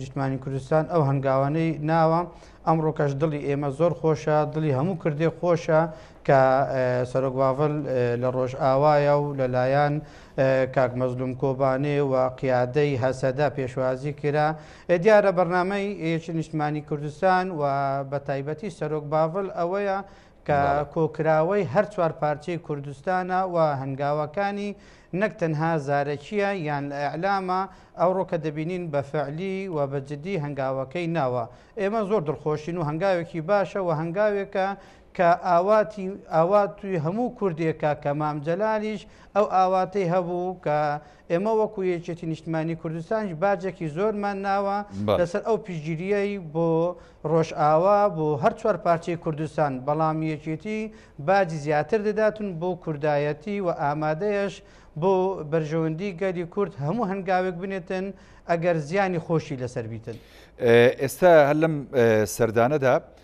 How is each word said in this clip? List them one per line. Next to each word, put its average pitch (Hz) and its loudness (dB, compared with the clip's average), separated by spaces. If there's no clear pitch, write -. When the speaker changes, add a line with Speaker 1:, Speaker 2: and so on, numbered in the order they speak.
Speaker 1:
نیشتمانی 135 -4
کوردستان، 135 0
ئەو 170 4
هەنگاوانەی 139 2
ناوە. 165 4
ئەمڕۆ 160 2
کەش 143 2
دڵی 151 0
ئێمە 143 0
زۆر 170 2
خۆشە، 156 2
دڵی 156 0
هەموو 165 -2
کردێ 160 0
خۆشە 165 2
کە، 139 6
ئێ، 127 0
سەرۆک 131 -2
باڤڵ، 139 2
ئێ، 123 0
لە 127 0
ڕۆژ 127 -2
ئاوایە 143 4
و 147 -2
لەلایەن، 131 2
ئێ، 131 2
کاک 127 2
مەزلوم 127 -2
کۆبانێ 135 0
و 131 0
قیادەی 131 2
هەسەدا 131 0
پێشوازی 131 -4
کرا. 151 0
ئێ، 175 4
دیارە 208 8
بەرنامەی 180 0
یەکی 165 -6
نیشتمانی 151 -2
کوردستان 156 0
و 156 -4
بە 143 -4
تایبەتی 151 -6
سەرۆک 151 -6
باڤڵ 165 0
ئەوەیە 196 -2
کە 147 2
Speaker 2:
بەڵێ. 143 2
Speaker 1:
کۆکراوەی 160 2
هەر 196 2
چوار 165 0
پارچەی 151 -4
کوردستانە 180 -4
و - 2
هەنگاوەکانی 151 -4
نەک 214 0
تەنها 160 0
زارەکیە 143 -2
یان 143 -4
لە 143 -8
ئەعلامە، 185 -2
ئەوڕۆ 185 2
کە 180 -2
دەبینین 160 -4
بە 143 0
فەعلی 185 -4
و 151 -2
بە 139 -4
جدی 151 -6
هەنگاوەکەی 135 -4
ناوە. 127 0
ئێمە 202 0
زۆر 202 0
دڵخۆشین 151 -4
و 160 -2
هەنگاوێکی 170 -2
باشە 202 0
و 170 0
هەنگاوێکە 196 -2
کە 175 4
ئاواتی، 196 2
ئاواتوی 196 2
هەموو 226 -2
کوردێکە 160 0
کە 143 -2
مام 151 -2
جەلالیش 214 -2
ئەو 202 4
ئاواتەی 185 2
هەبوو 180 -2
کە 151 0
ئێمە 196 0
وەکو 208 -2
یەکێتی 170 -6
نیشتمانی 160 -4
کوردستانیش 170 -4
باجێکی 185 -2
زۆرمان 202 -2
ناوە 196 0
Speaker 2:
بەڵێ. 202 4
Speaker 1:
لەسەر 180 0
ئەو 220 2
پشگیریەی 185 -2
بۆ 165 2
ڕۆژ 160 2
ئاوا، 165 6
بۆ 156 0
هەر 220 2
چوار 208 0
پارچەی 170 0
کوردستان، 151 -2
بەڵام 156 0
یەکێتی 160 -6
باجی 175 2
زیاتر 151 0
دەداتون 214 0
بۆ 180 -2
کوردایەتی 151 -2
و - 0
ئامادەیەش 156 -2
بۆ 190 4
بەرژەوەندی 160 -2
گەلی 185 -2
کورد 202 -2
هەموو 208 -2
هەنگاوێک 185 -2
بنێتن 190 -6
ئەگەر 170 2
زیانی 185 0
خۆشی 160 -2
لەسەر 120 -6
بیتن. 113 -12
Speaker 2:
ئێ، 117 8
ئێستا 170 6
هەر 151 4
لەم، 160 2
ئێ، 110 6
سەردانەدا، 123 4